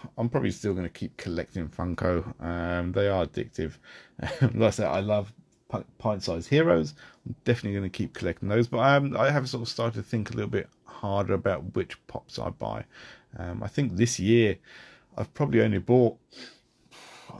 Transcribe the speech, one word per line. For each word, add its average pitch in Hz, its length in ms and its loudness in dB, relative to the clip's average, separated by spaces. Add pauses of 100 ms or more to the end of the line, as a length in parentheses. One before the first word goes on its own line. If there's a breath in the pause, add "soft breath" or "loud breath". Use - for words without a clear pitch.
(160)
I'm 120 140 0
probably 127 200 0
still 101 220 -2
gonna 90 160 -2
keep - 300 -10
collecting 85 500 -6
Funko. 87 560 -2 (180)
Um, 87 500 -2
they 101 160 2
are 92 180 2
addictive. - 460 -6 (460 loud breath)
<laughs> - 220 -8
Like 113 220 2
I 110 80 6
said, 101 160 -2
I 85 140 0
love 104 340 -2 (340)
pi-, - 160 -6 (140)
pint-sized 92 500 -4
heroes. 87 460 4 (320 loud breath)
I'm - 80 -10 (100)
definitely 104 340 0
gonna 95 120 -2
keep - 240 -6
collecting 90 340 -4
those. 117 180 4
But 123 120 -4
I'm, 139 400 4
I 131 120 4
have 131 200 0
sort 120 140 -6
of - 40 -6
started 117 280 -4
to 104 60 -6
think 107 280 -4
a - 20 -8
little 110 180 -4
bit 110 200 -2 (160)
harder 98 480 -2
about 92 400 -2
which - 320 -4
pops - 320 -12
I 58 100 -6
buy. 53 380 -6 (500 loud breath)
Um, 90 260 -8
I 107 40 -6
think 113 300 -2
this 120 220 4
year 104 380 6 (600 loud breath)
I've - 160 -8
probably 143 260 2
only 107 180 4
bought, 120 380 4 (1200 loud breath)